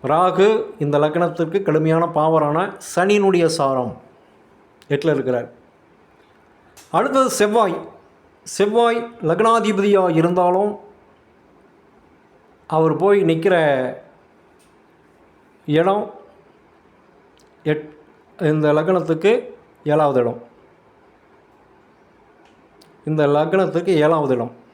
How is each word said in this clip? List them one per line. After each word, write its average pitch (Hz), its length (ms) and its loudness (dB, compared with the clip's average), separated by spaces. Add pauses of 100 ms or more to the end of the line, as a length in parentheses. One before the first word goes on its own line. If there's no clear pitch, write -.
(120)
ராகு 180 360 2 (380)
இந்த 147 180 -2
லக்னத்திற்கு 170 640 -2
கடுமையான 160 360 0 (140)
பாவரான 156 420 0 (340)
சனியினுடைய 190 520 2 (120)
சாரம் 135 360 -2 (1000)
எட்டுல 143 240 0
இருக்கிறார். 127 300 -4 (1500)
அடுத்தது 254 320 0 (100)
செவ்வாய். 208 380 2 (800)
செவ்வாய் 233 420 2 (300)
லக்னாதிபதியா 202 760 2 (160)
இருந்தாலும் 180 500 2 (2000)
அவர் 160 260 2
போய் 202 180 4 (100)
நிக்கிற 165 260 2 (2250)
இடம் 196 260 0 (1700)
எட்-, 151 180 -6 (640)
இந்த 156 160 0 (100)
லக்னத்துக்கு 165 540 0 (640)
ஏழாவது 147 280 2
இடம், 120 180 -4 (2750)
இந்த 156 160 0 (120)
லக்னத்துக்கு 175 540 -2 (140)
ஏழாவது 151 320 0
இடம். 117 160 -8 (200)